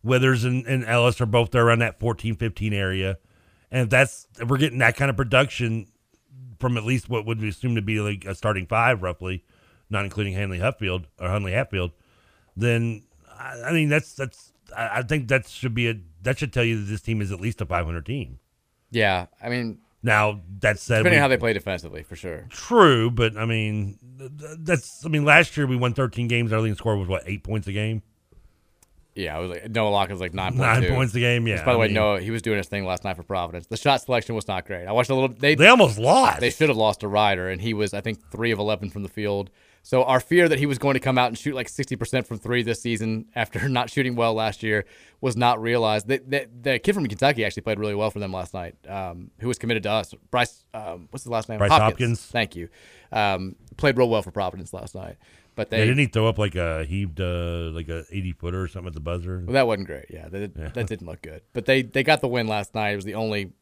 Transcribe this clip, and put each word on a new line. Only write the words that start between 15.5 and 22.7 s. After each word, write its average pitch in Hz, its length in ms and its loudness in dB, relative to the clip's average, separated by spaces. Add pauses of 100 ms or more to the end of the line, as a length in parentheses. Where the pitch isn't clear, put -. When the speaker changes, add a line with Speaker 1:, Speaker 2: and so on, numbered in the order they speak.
Speaker 1:
be 120 140 0
a, 113 60 0 (280)
that 127 160 0
should 135 140 -6
tell 123 100 0
you 117 160 0
that 101 120 -6
this 107 100 -6
team 110 200 -2
is 98 120 -4
at 90 80 -8
least 107 200 -4
a 92 60 -4
five 87 200 -2
hundred 82 200 -6
team. 101 320 -8 (520)
Speaker 2:
Yeah, 98 360 2 (160)
I 117 60 -10
mean, 120 300 -6 (240)
Speaker 1:
Now, 107 380 2 (200)
that 107 180 2
said, 113 200 0
Speaker 2:
depending 175 140 4
Speaker 1:
we 160 60 6
Speaker 2:
on 143 40 6
how 139 60 4
they 131 100 4
play 113 140 2
defensively, 87 500 -4
for - 140 -16
sure. 82 340 -12
Speaker 1:
True, 139 600 6